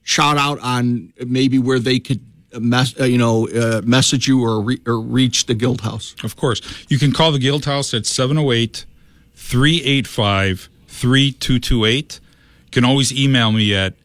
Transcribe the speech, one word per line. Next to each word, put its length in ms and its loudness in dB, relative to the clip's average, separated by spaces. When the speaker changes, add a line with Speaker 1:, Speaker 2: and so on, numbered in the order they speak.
Speaker 1:
shout 340 0
out 220 -2
on 540 -2
maybe 320 0
where 220 2
they 200 0
could, 200 -4
uh, 60 -12
mes-, 400 0
uh, 60 0
you 120 2
know, 300 2
uh, 380 -2
message 420 2
you 160 4
or 180 0
re-, 240 -4
or 140 -2
reach 460 0
the 80 -2
Guild 280 -2
House. 320 -8
Speaker 2:
Of 120 -10
course. 260 -2
You 100 2
can 140 2
call 180 4
the 80 0
Guild 260 0
House 280 -4
at 120 -2
seven 320 0
oh 140 2
eight, 340 -2
three 500 2
eight 240 0
five, 600 -2
three 440 2
two 280 -2
two 260 0
eight. 340 -2
You 60 -20
can 140 2
always 320 2
email 360 2
me 200 2
at 200 -2